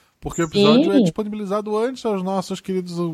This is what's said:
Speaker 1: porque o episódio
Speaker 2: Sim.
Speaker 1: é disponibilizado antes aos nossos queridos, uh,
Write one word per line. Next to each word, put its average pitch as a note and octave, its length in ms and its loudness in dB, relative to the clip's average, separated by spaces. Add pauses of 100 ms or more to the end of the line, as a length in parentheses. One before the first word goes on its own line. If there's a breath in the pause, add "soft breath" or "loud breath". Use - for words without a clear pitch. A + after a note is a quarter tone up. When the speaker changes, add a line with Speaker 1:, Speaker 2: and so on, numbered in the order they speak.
(200)
Speaker 1:
porque - 220 -6
o E3+ 40 0
episódio G#3 460 4
Speaker 2:
Sim. D4 80 6
Speaker 1:
é - 40 8
disponibilizado G#3 760 -4
antes B3 280 -4
aos G3+ 180 -2
nossos F#3+ 380 -4
queridos, F3+ 380 -6
uh, E3+ 140 -4